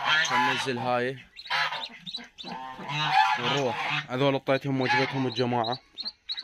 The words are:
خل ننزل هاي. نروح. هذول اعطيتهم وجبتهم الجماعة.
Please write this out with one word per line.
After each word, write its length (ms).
خل 100
ننزل 420
هاي. 400
نروح. 720
هذول 220
اعطيتهم 480
وجبتهم 460
الجماعة. 500